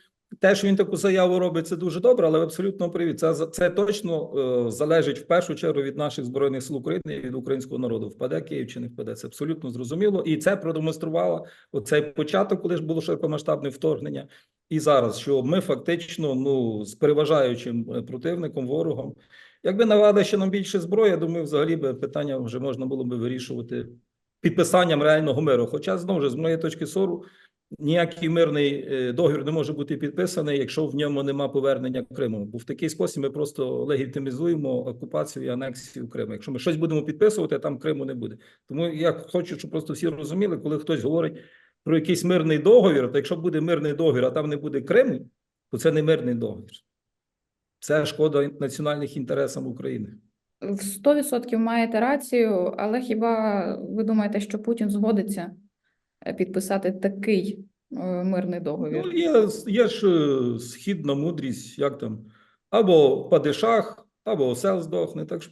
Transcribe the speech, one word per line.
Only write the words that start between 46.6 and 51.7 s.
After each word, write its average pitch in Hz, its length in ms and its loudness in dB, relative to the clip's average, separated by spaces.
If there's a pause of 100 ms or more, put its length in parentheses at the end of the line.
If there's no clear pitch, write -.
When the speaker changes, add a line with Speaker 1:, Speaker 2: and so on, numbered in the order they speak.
Speaker 1:
Це 147 260 2
шкода 143 440 2 (100)
національних 147 580 -4
інтересам 135 500 -2
України. 123 460 -8 (480)
Speaker 2:
В 202 200 -4
сто - 340 2
відсотків 247 440 -2
маєте 226 400 2